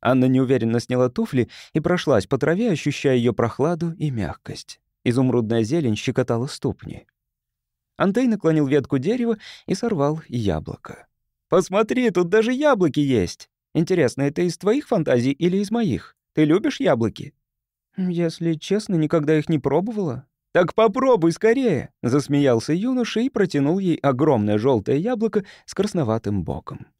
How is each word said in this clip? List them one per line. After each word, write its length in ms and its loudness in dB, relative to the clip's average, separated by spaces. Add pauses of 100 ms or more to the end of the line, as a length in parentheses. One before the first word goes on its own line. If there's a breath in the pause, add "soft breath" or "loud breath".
Анна 240 4
неуверенно 540 2
сняла 300 0
туфли 400 -2 (240 loud breath)
и 60 2
прошлась 460 0
по 140 -2
траве, 320 0
ощущая 440 0
ее 180 2
прохладу 600 -2
и 160 -4
мягкость. 720 -8 (220)
Изумрудная 600 2
зелень 320 0
щекотала 520 -2
ступни. 580 -10 (920)
Антей 300 0
наклонил 380 2
ветку 320 0
дерева 400 -2 (300 loud breath)
и 80 0
сорвал 520 -2
яблоко. 800 -6 (420)
«Посмотри, 600 2
тут 200 0
даже 240 2
яблоки 460 2
есть! 500 0 (260)
Интересно, 480 2
это 180 -2
из 160 -2
твоих 300 0
фантазий 440 2
или 260 0
из 120 -2
моих? 460 -4 (180)
Ты 120 2
любишь 340 0
яблоки?» 560 -2 (600)
«Если 580 -2
честно, 400 -4
никогда 420 2
их 120 -2
не 100 2
пробовала». 680 -2 (260)
«Так 220 2
попробуй 580 2
скорее!» — 600 0 (120)
засмеялся 680 2
юноша 480 -2
и 80 0
протянул 500 0
ей 160 0
огромное 640 2
желтое 400 0
яблоко 480 -2 (200 loud breath)
с 80 -18
красноватым 680 -2
боком. 440 -10 (120)